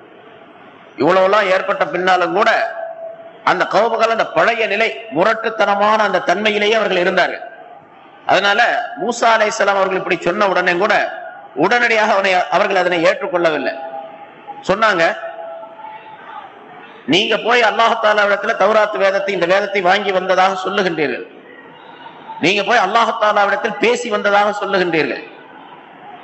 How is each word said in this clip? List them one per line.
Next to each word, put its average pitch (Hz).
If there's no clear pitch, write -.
இவ்வளவுலாம் 190
ஏற்பட்ட 190
பின்னாலும் 180
கூட 220
அந்த 170
கௌமுகள் 226
அந்த 214
பழைய 220
நிலை, 208
முரட்டுத்தனமான 214
அந்த 196
தன்மையிலேயே 208
அவர்கள் 190
இருந்தார்கள். 175
அதனால 202
மூசா 233
அலைஹிஸ்ஸலாம் 202
அவர்கள் 190
இப்படி 175
சொன்ன 202
உடனே 180
கூட 196
உடனடியாக 220
அவனை, 196
அவர்கள் 196
அதனை 175
ஏற்றுக்கொள்ளவில்லை. 170
சொன்னாங்க, 196
"நீங்க 208
போய் 240
அல்லாஹ் 226
தஆலா 208
இடத்துல 202
தௌராத் 208
வேதத்தை, 196
இந்த 170
வேதத்தை 196
வாங்கி 196
வந்ததாக 185
சொல்லுகின்றீர்கள், 165
நீங்க 196
போய் 214
அல்லாஹ் 220
தஆலா 202
இடத்தில் 196
பேசி 240
வந்ததாக 202
சொல்லுகின்றீர்கள், 175